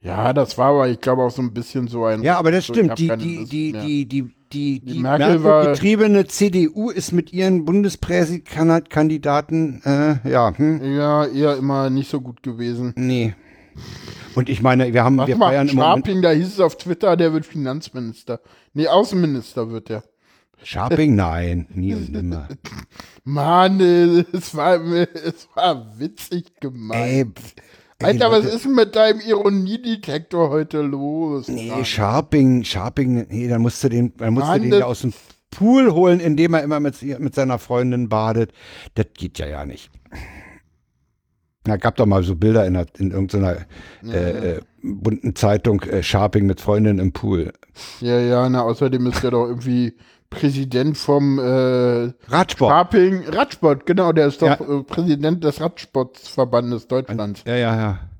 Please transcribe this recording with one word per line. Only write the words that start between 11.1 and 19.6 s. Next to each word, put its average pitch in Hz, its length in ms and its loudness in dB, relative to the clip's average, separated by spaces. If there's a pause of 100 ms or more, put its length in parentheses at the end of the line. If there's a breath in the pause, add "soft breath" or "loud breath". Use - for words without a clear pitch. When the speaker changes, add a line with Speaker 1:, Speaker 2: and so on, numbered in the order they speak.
Speaker 1:
eher 143 300 0
immer 135 340 -2
nicht 135 200 -2
so 147 100 -4
gut 123 240 -16
gewesen. 120 500 -6
Speaker 2:
Nee. 123 400 -2 (1000 loud breath)
Und 127 120 0
ich 123 140 -4
meine, 127 320 2
wir 120 80 6
haben, 131 160 4
Speaker 1:
Warte 131 140 0
Speaker 2:
wir 160 40 0
Speaker 1:
mal, 214 120 4
Speaker 2:
feiern 139 200 2
im 139 60 0
Moment 160 320 4
Speaker 1:
Scharping, 190 160 0
da 170 80 4
hieß 160 160 2
es 196 140 -6
auf 170 160 2
Twitter, 175 400 0
der 170 160 2
wird 160 120 -2
Finanzminister. 131 960 -10 (340 soft breath)
Nee, 151 140 -2
Außenminister 156 840 0